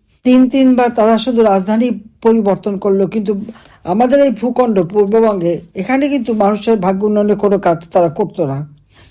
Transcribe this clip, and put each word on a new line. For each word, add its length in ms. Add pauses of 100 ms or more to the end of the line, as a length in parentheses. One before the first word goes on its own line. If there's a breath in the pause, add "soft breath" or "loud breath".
(240)
তিন 260
তিনবার 400
তারা 280
শুধু 240
রাজধানী 500 (300)
পরিবর্তন 560
করলো, 300
কিন্তু 340 (420 loud breath)
আমাদের 400
এই 80
ভূখণ্ড 500
পূর্ববঙ্গে, 800 (140)
এখানে 340
কিন্তু 240
মানুষের 440
ভাগ্য 280
উন্নয়নে 300
কোনো 240
কাজ 320
তারা 180
করতো 380
না। 260 (380 soft breath)